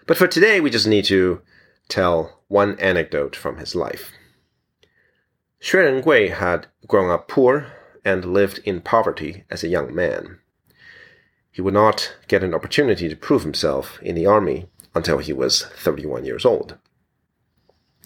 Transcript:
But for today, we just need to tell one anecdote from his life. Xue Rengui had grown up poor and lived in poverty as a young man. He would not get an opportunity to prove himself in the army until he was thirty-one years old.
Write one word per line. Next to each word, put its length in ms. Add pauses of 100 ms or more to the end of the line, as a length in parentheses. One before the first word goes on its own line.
But 100
for 120
today, 320
we 100
just 160
need 200
to 360 (460)
tell 580
one 320
anecdote 560
from 220
his 180
life. 380 (1500)
Xue 420
Rengui 300
had 360 (180)
grown 240
up 160
poor 400 (380)
and 280
lived 260
in 220
poverty 720
as 140
a 40
young 240
man. 460 (1120)
He 120
would 120
not 400 (140)
get 160
an 100
opportunity 540
to 80
prove 260
himself 600
in 120
the 120
army 420 (260)
until 240
he 140
was 320
thirty-one 600
years 200
old. 340 (1300)